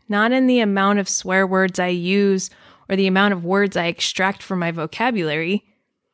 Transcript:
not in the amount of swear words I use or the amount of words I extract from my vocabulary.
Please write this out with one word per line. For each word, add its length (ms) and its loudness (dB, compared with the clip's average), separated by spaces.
not 240 2
in 160 4
the 120 4
amount 400 2
of 100 -4
swear 380 0
words 320 0
I 80 0
use 640 0
or 60 -2
the 120 2
amount 260 2
of 120 -6
words 300 0
I 100 0
extract 580 -4
from 160 -4
my 120 -2
vocabulary. 920 -2